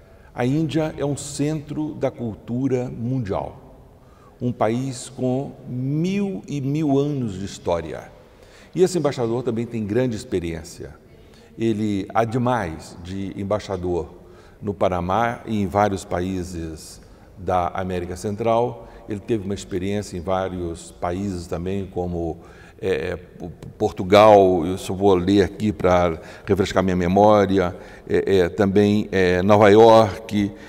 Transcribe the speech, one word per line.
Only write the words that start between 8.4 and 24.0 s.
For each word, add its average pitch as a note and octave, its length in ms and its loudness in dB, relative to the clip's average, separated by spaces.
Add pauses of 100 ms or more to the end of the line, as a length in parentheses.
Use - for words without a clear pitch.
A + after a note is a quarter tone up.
E D#3+ 80 2
esse F3+ 160 2
embaixador B2+ 440 -2
também A#2+ 220 -2
tem A2+ 220 -6
grande A#2 280 0
experiência. E2 800 -6 (640)
Ele, G#2+ 540 -2
ademais A2+ 920 -2
de F#2+ 380 -8
embaixador F2+ 840 -4 (400)
no G#2 100 -6
Panamá G2 720 0
e G#2 160 -2
em G2 60 0
vários G2 400 2
países F2+ 920 -6 (380)
da F2+ 320 -2
América F2+ 480 -6
Central, A2+ 720 -2 (180)
ele G#2 140 -8
teve G#2+ 240 -4
uma G2 80 -4
experiência G2 640 -6
em F2+ 60 -6
vários F2+ 680 -4
países F2+ 560 -6
também, F2+ 400 -6
como, F2 520 -6 (420)
é, F2 300 -2
é, F2 60 -6
P-, - 340 -16 (260)
Portugal, G2+ 880 6